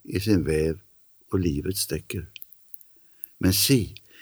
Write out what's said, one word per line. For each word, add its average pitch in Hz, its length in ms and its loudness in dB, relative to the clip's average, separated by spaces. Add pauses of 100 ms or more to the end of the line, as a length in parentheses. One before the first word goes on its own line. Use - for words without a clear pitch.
i - 160 -4
sin 98 240 2
väv 78 340 0 (540)
och 98 60 2
livet 82 380 -2
stäcker. - 500 -6 (1120)
Men 92 140 4
se, 117 360 2 (340)